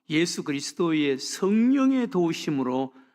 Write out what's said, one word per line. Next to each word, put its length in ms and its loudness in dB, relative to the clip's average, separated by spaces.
예수 340 -2
그리스도의 760 -2
성령의 960 2
도우심으로 800 -2